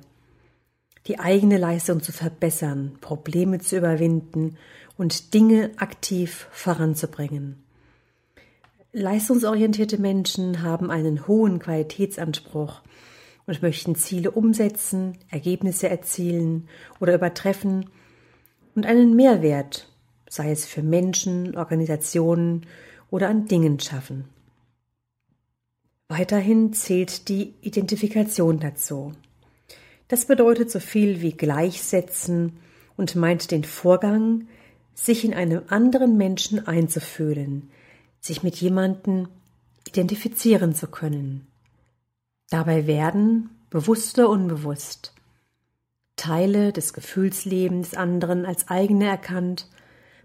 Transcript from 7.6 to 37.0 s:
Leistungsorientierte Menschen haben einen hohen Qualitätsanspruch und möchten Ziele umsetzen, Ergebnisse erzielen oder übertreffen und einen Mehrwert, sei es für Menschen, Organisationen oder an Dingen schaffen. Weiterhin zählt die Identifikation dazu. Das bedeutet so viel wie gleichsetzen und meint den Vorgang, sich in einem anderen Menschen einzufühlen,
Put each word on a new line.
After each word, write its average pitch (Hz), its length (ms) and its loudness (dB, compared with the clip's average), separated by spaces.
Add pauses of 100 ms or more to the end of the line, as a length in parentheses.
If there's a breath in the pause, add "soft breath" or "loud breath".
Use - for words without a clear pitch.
Leistungsorientierte 214 1040 0
Menschen 190 640 -2
haben 170 300 -2
einen 156 360 -2
hohen 208 300 4
Qualitätsanspruch 156 1200 -6 (640 soft breath)
und 160 160 -6
möchten 165 340 -2
Ziele 175 360 -2
umsetzen, 208 840 0 (120)
Ergebnisse 180 600 -2
erzielen 170 800 -2 (320 loud breath)
oder 175 160 4
übertreffen 190 720 -2 (840 soft breath)
und 208 100 -2
einen 233 300 8
Mehrwert, 160 720 4 (400)
sei 151 220 -4
es 151 140 -4
für - 180 -6
Menschen, 180 720 0
Organisationen 165 1080 0 (440 loud breath)
oder 196 180 0
an 214 200 0
Dingen 160 320 4
schaffen. 135 460 -10 (1800)
Weiterhin 208 640 2
zählt 185 560 -2
die 202 320 -4
Identifikation 202 960 0
dazu. 147 540 -6 (920 soft breath)
Das 247 180 0
bedeutet 233 440 4
so 202 100 -6
viel 202 420 0
wie 165 120 -2
gleichsetzen 170 1300 -2 (380 soft breath)
und 196 180 -4
meint 170 360 0
den 156 120 0
Vorgang, 214 840 2 (460 loud breath)
sich 233 300 0
in 220 100 0
einem 170 340 0
anderen 240 500 4
Menschen 190 500 0
einzufühlen, 151 1000 -2 (500 soft breath)